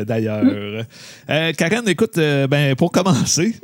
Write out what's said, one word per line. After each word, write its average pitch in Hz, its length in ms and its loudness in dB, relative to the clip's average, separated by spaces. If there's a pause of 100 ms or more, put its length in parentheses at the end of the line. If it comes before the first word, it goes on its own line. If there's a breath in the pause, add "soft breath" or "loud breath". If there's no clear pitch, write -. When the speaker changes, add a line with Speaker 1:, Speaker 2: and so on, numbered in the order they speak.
Speaker 1:
d'ailleurs. 110 400 -2
Speaker 2:
Mm. 104 400 -2 (460 loud breath)
Speaker 1:
Euh, 160 240 0
Karen, 208 340 0
écoute, 180 300 0
euh, 143 300 2
ben, 139 280 2
pour 165 160 0
commencer, 196 720 2